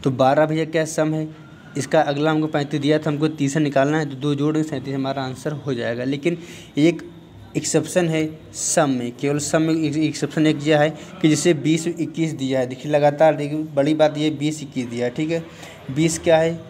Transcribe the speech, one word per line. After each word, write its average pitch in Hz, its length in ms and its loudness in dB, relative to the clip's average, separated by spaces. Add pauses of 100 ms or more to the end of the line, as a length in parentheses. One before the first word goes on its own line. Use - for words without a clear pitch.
तो 143 100 2
बारह 135 320 4
भैया 156 220 0
क्या 160 200 0
सम 156 260 0
है, 156 140 -4 (500)
इसका 151 260 2
अगला 147 280 0
हमको 156 160 0
पैंतीस 147 340 -2
दिया 151 180 2
था, 151 100 -2
हमको 147 240 0
तीसरा 147 300 0
निकालना 143 360 2
है, 147 100 -4
तो 135 80 -10
दो 143 180 -2
जोड़ 147 180 0
देंगे, 156 160 0
सैंतीस 135 260 -6
हमारा 135 280 -4
आंसर 131 320 -6
हो 135 180 -6
जाएगा। 117 320 -4
लेकिन 143 320 -2 (420)
एक 160 220 4 (560)
exception 160 520 0
है 156 160 0 (300)
सम - 360 2
में, 120 260 -2
केवल 143 240 0
सम 160 200 0
में 160 140 2
एक 151 240 0
exception 151 480 0
एक 151 160 2
यह 151 160 4
है 151 100 4 (320)
कि 160 80 6
जैसे 151 260 4
बीस, 156 340 0
इक्कीस 160 460 -4
दिया 131 240 -2
है, 127 80 0
देखिए 131 240 -8
लगातार 147 440 4
देखिए, 147 280 -4 (120)
बड़ी 143 200 2
बात 151 220 2
ये 151 140 0
बीस, 147 320 -4
इक्कीस 123 240 -6
दिया 120 180 -4
है, 123 60 -2
ठीक 151 200 -4
है, 165 140 -4 (460)
बीस 160 280 0
क्या 160 180 4
है? 165 220 2 (100)